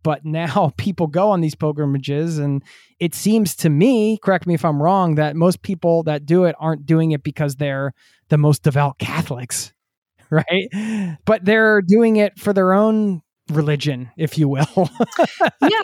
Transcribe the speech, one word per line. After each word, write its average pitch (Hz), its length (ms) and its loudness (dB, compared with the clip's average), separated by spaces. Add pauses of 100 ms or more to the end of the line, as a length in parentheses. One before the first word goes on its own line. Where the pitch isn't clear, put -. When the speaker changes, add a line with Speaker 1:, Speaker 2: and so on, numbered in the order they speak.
Speaker 1:
But 151 220 -4
now 160 500 -2
<laughs> - 20 -12
people 175 300 -2
go 180 240 0
on 185 100 0
these 156 140 -2
pilgrimages, 147 840 -4
and 143 240 -2 (360)
it 170 160 -4
seems 214 420 0
to 165 140 2
me, 214 480 2
correct 185 280 -2
me 175 80 0
if 156 100 -2
I'm 151 180 0
wrong, 175 340 2
that 151 200 -2
most 170 260 0
people 170 420 0
that 151 220 -4
do 175 180 4
it 170 140 0
aren't 151 280 -4
doing 160 260 2
it 143 100 -4
because 143 340 -6
they're 139 360 -4 (360)
the 151 100 4
most 147 240 4
devout 143 360 0
Catholics, - 760 -6 (300)
<laughs> - 280 -20
right? 170 380 0 (560)
But 208 200 0
they're 214 380 4
doing 220 340 4
it 208 220 0
for 208 140 -2
their 190 200 2
own 208 500 0 (280)
religion, 143 640 -2
if 160 220 -4
you 147 100 2
will. 139 180 0 (100)
<laughs> 180 140 0 (720)
Speaker 2:
Yeah, 415 220 2